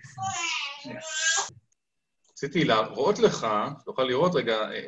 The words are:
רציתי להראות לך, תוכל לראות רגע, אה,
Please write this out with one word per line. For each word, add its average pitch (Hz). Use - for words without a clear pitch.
רציתי 156
להראות 120
לך, 196
תוכל 131
לראות 151
רגע, 110
אה, 110